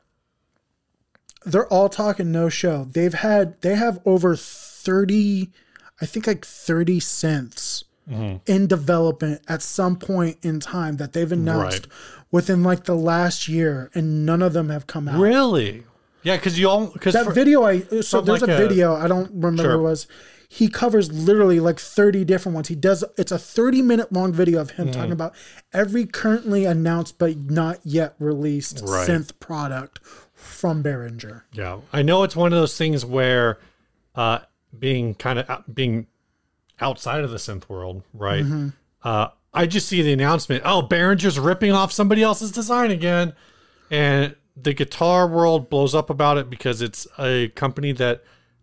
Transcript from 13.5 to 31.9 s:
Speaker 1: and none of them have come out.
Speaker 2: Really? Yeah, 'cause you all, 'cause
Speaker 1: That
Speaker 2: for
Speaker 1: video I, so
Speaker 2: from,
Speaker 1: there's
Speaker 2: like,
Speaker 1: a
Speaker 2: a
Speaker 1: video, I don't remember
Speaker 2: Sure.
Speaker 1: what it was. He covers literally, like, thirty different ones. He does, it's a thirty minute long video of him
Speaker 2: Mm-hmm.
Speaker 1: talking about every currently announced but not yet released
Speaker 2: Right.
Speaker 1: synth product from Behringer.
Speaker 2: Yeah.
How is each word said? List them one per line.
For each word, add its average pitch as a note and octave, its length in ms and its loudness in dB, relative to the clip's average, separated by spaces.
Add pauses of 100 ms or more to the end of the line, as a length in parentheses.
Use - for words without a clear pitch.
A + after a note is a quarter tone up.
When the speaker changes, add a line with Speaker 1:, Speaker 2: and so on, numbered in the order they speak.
Speaker 1:
and D#3 320 -2
none E3 160 2
of F3+ 120 2
them D#3+ 160 -2
have D3 180 -6
come D3 200 -8
out. C#3 140 0
Speaker 2:
Really? F#3+ 640 2 (400)
Yeah, F3+ 140 2
'cause F3 200 -2
you F#3+ 100 4
all, G#3 200 2
'cause - 260 -2
Speaker 1:
That A#3 120 4
Speaker 2:
for C4 60 0
Speaker 1:
video C4+ 320 6
I, F#3+ 180 4 (200)
so - 160 -2
Speaker 2:
from, G3 80 0
Speaker 1:
there's A3 160 2
Speaker 2:
like, A3+ 80 2
Speaker 1:
a D#3+ 60 4
Speaker 2:
a - 20 4
Speaker 1:
video, F#3 380 4
I D#3+ 120 -2
don't F#3 240 0
remember E3 320 0
Speaker 2:
Sure. D#3 140 0
Speaker 1:
what D#3+ 100 0
it - 40 0
was. D3+ 160 -6 (420)
He A3 180 2
covers G#3+ 460 0
literally, F3+ 460 4
like, E3 200 0
thirty G3+ 460 2
different F#3 300 0
ones. D#3 140 -6
He E3 60 -8
does, F#3 280 2 (140)
it's - 140 -2
a - 80 -4
thirty B3+ 440 2
minute A3+ 280 2
long F#3 220 0
video E3+ 260 2
of D3 120 -6
him D#3+ 160 -6
Speaker 2:
Mm-hmm. B2+ 120 -4
Speaker 1:
talking E3 140 -4
about D#3+ 200 -6 (380)
every G#3 340 0
currently A3 600 0
announced E3 540 0
but D#3+ 180 0
not D#3+ 460 -2
yet D#3 360 -2
released D3 640 -4
Speaker 2:
Right. F#2+ 240 -2
Speaker 1:
synth E3 320 -2
product C#3 600 -10 (340)
from D#3 500 -4
Behringer. A#2 600 -8 (100)
Speaker 2:
Yeah. F#2+ 240 -8 (160)